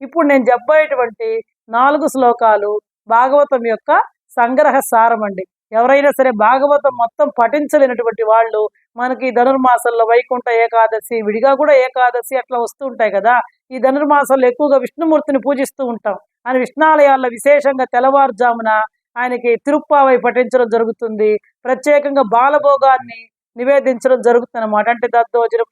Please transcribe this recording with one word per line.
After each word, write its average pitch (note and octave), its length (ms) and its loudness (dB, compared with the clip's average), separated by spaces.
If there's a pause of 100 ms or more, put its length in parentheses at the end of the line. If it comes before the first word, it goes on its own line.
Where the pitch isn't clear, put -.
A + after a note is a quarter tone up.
ఇప్పుడు D#4 240 -2
నేను C#4 260 2
చెప్పేటువంటి A#3+ 880 -2 (280)
నాలుగు C4+ 380 0
శ్లోకాలు A3 720 0 (280)
భాగవతం C4 580 0
యొక్క D4 360 -2 (260)
సంగ్రహ C4 500 0
సారం A3+ 440 0
అండి. G3 220 -8 (280)
ఎవరైనా C4+ 380 2
సరే C4 200 0
భాగవతం C4+ 640 0
మొత్తం A#3+ 360 -2 (120)
పఠించలేనటువంటి B3 800 0
వాళ్ళు, A3 460 0 (280)
మనకి B3+ 340 -4
ధనుర్మాసంలో A#3+ 760 0
వైకుంఠ A#3+ 460 0
ఏకాదశి, A3+ 720 0
విడిగా A3+ 320 0
కూడా D4 180 2
ఏకాదశి B3+ 640 0
అట్లా B3 220 -6
వస్తూ A#3+ 280 -8
ఉంటాయి A#3 240 -4
కదా. G#3+ 300 0 (300)
ఈ B3+ 80 -10
ధనుర్మాసంలో C4+ 680 2
ఎక్కువగా C#4 280 0
విష్ణుమూర్తిని D4 720 -2
పూజిస్తూ C4+ 400 -4
ఉంటాం. G#3+ 300 -6 (300)
ఆయన B3+ 120 -2
విష్ణాలయాల్లో C#4 720 2
విశేషంగా C4+ 560 0
తెల్లవారుజామున A#3+ 1000 0 (360)
ఆయనకి B3 380 -2
తిరుప్పావై C#4+ 600 2
పఠించడం A#3+ 560 -2
జరుగుతుంది. A3 680 -2 (260)
ప్రత్యేకంగా C#4 580 0
బాలభోగాన్ని B3+ 1080 0 (280)
నివేదించడం B3+ 640 0
జరుగుతుంది A#3 440 0
అనమాట. G#3+ 240 -2
అంటే A#3 180 -2
దద్దోజన, A#3 640 -2